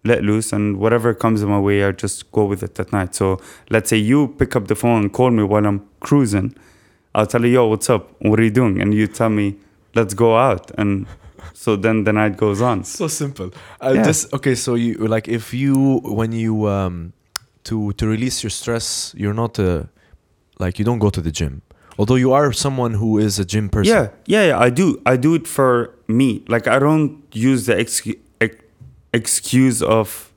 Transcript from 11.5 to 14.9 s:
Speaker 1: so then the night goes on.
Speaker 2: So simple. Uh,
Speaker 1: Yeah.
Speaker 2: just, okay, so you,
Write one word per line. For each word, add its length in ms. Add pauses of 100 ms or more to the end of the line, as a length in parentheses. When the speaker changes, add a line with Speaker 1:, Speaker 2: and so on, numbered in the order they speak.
Speaker 1:
so 220
then 280
the 80
night 240
goes 240
on. 240
Speaker 2:
So 240
simple. 400 (320)
Uh, 140
Speaker 1:
Yeah. 160
Speaker 2:
just, 240
okay, 200
so 200
you, 200 (220)